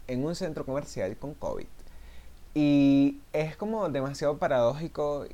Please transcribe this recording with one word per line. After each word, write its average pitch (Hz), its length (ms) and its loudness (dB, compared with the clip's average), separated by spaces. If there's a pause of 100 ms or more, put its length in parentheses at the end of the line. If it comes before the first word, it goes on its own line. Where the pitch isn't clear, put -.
en 127 180 -2
un 170 120 -2
centro 160 280 -6
comercial 131 520 -4
con 147 180 -10
covid. - 320 -6 (880)
Y 139 640 6 (120)
es 156 240 -2
como 214 320 -2
demasiado 143 500 -2
paradójico 143 960 0